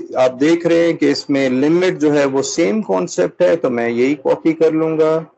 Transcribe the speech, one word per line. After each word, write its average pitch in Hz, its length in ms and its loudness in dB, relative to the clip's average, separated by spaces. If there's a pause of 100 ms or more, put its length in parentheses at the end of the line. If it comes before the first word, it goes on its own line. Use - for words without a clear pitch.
(180)
आप 160 120 2
देख 165 360 0
रहे 170 200 2
हैं 165 100 0
कि 143 140 0
इसमें 135 400 -2
limit 160 440 2
जो 151 160 0
है 143 160 2
वो 135 160 -2
same 190 400 -2
concept 180 600 -2
है, 175 140 2
तो 139 140 -2
मैं 117 180 -2
यही 123 260 0
copy 147 380 -2
कर 160 200 2
लूंगा, 160 540 0 (120)